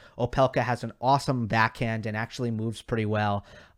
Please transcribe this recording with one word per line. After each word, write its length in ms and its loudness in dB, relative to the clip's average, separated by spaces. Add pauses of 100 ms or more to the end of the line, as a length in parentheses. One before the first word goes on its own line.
(180)
Opelka 460 2
has 200 -2
an 160 -8
awesome 460 2
backhand 600 0
and 100 -4
actually 320 -4
moves 320 -4
pretty 240 -2
well. 400 0 (320)